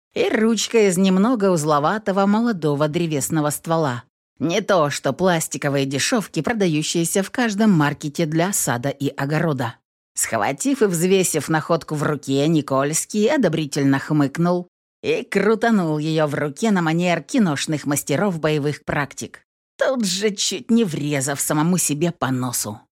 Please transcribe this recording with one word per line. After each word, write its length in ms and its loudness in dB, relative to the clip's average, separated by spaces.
и 160 0
ручка 580 2
из 100 2
немного 540 2
узловатого 760 2
молодого 640 0
древесного 640 -2
ствола. 560 0
Не 220 0
то 280 2
что 240 -2
пластиковые 720 0
дешевки, 560 -2
продающиеся 840 0
в 80 -10
каждом 400 2
маркете 540 0
для 260 0
сада 380 -2
и 200 -4
огорода. 680 -2
Схватив 680 -2
и 40 6
взвесив 640 0
находку 460 -2
в 80 -2
руке, 440 0
Никольский 800 0
одобрительно 720 0
хмыкнул 680 0
и 200 0
крутанул 720 2
ее 300 0
в 60 -6
руке 380 -2
на 100 2
манер 400 2
киношных 640 0
мастеров 540 -2
боевых 460 -2
практик, 580 -6
тут 280 0
же 260 0
чуть 400 -4
не 140 4
врезав 560 -2
самому 360 2
себе 340 0
по 200 -4
носу. 480 -4